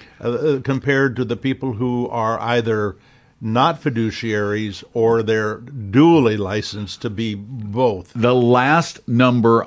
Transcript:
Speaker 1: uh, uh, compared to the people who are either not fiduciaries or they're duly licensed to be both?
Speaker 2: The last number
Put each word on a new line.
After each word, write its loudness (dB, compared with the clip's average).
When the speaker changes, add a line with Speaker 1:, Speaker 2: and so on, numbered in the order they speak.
Speaker 1:
uh, -4
uh, -2
compared 0
to -2
the -4
people -4
who -4
are -4
either -2
not 0
fiduciaries -4
or 2
they're -2
duly 4
licensed -6
to -6
be -4
both? -4
Speaker 2:
The 2
last 2
number 4